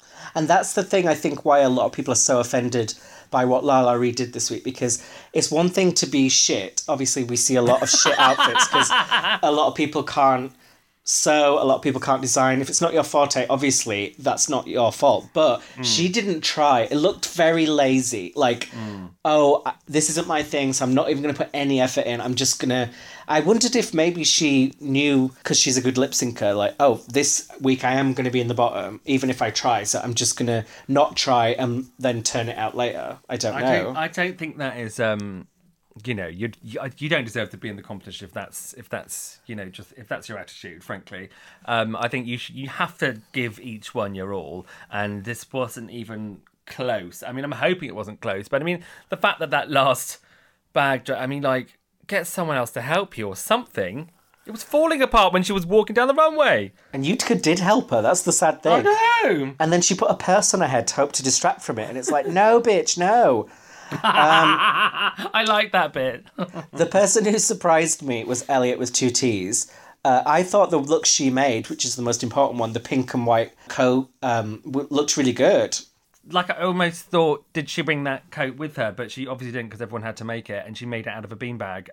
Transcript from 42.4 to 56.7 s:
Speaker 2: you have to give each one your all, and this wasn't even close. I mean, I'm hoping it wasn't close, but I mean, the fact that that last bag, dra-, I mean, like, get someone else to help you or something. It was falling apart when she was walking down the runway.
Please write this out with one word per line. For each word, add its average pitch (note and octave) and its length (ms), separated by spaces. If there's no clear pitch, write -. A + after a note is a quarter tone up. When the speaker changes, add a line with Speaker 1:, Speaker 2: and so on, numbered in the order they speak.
Speaker 2:
you C3+ 180
have E3+ 300
to B2+ 180
give A#2 280
each A2 360
one G2+ 180
your F#2+ 180
all, F2+ 360
and G#2 340
this A#2 260
wasn't A#2+ 380
even G#2+ 520
close. G#2+ 580
I B2+ 60
mean, C3 120
I'm C#3+ 80
hoping D3+ 380
it F2 60
wasn't G#2 260
close, G2+ 260
but C#3 140
I D#3 40
mean, F3 180
the F3 80
fact - 220
that D#3+ 100
that D3 220
last C3+ 480
bag, C3+ 340
dra-, B2+ 120
I B2+ 80
mean, C#3 160
like, C3 380
get F3 220
someone D#3+ 300
else A#2+ 140
to A#2+ 100
help E3 360
you G#2+ 100
or F#2+ 80
something. D3 760
It - 60
was A3 120
falling D#4 380
apart G#3 320
when F#3 80
she F#3 100
was F#3+ 140
walking G#3 300
down B3+ 120
the C#4 60
runway. C#4 600